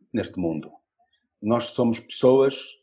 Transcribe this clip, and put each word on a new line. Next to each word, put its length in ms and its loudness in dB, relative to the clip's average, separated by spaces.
neste 260 -6
mundo. 320 -6
Nós 240 -2
somos 340 -2
pessoas, 560 2